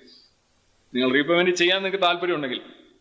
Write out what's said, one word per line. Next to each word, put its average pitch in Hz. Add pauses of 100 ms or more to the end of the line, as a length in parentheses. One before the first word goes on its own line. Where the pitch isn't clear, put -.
(960)
നിങ്ങൾ 127
റീപേയ്മെന്റ് 170
ചെയ്യാൻ 180
നിങ്ങൾക്ക് 190
താല്പര്യമുണ്ടെങ്കിൽ, 170 (400)